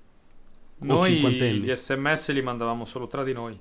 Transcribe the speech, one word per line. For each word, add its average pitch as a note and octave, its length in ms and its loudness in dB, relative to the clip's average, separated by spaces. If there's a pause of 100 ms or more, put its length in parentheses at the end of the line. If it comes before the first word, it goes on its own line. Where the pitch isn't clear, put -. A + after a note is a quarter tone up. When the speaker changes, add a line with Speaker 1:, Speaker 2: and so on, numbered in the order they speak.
(800)
Speaker 1:
O - 40 -10
Speaker 2:
Noi D#3 180 4 (100)
Speaker 1:
cinquantenni. B2+ 480 4
Speaker 2:
gli B2 160 -2
S - 200 -8
M C#3+ 160 0
S D3+ 200 0
li C3+ 100 2
mandavamo A#2 420 -2
solo A#2+ 220 -8
tra C3+ 160 -4
di C3+ 100 -2
noi. A#2 280 -8